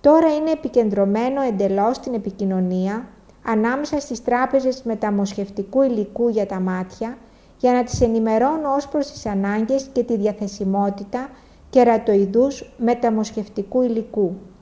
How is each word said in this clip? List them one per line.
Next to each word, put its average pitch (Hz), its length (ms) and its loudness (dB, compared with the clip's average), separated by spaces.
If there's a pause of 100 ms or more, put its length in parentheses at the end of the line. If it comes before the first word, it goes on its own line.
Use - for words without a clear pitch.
τώρα 311 340 6
είναι 311 160 0
επικεντρωμένο 233 880 0
εντελώς 202 540 0
στην 262 180 -8
επικοινωνία 190 960 -2 (380)
ανάμεσα 247 540 0
στις 254 240 -8
τράπεζες 254 600 0
μεταμοσχευτικού 202 960 -2
υλικού 233 480 0
για 208 160 0
τα 190 140 -6
μάτια, 185 580 -6 (400)
για 247 140 2
να 247 120 2
τις - 180 -4
ενημερώνω 233 760 2
ως 285 120 -2
προς 285 240 -4
τις - 140 -16
ανάγκες 214 680 -2
και 240 100 0
τη 233 140 -2
διαθεσιμότητα 202 1120 -2 (400)
κερατοειδούς 226 1080 2
μεταμοσχευτικού 220 1040 -2
υλικού. 220 540 0 (260)